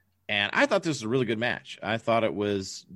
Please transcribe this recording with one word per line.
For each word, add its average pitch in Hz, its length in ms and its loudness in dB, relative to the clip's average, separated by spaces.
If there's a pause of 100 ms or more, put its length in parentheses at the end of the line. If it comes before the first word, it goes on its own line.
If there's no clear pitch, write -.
(280)
And 101 240 2
I 254 140 4
thought 202 160 2
this 156 140 0
was 113 80 -8
a 107 40 -4
really 127 160 2
good 107 140 0
match. 113 460 -4
I 107 140 0
thought 113 260 2
it 90 100 -2
was 101 500 -2 (120)